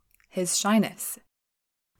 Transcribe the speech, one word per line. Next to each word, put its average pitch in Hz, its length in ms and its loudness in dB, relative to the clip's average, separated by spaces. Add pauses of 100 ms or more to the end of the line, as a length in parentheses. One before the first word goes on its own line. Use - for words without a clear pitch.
(280)
His 180 300 -2
shyness. - 600 0 (800)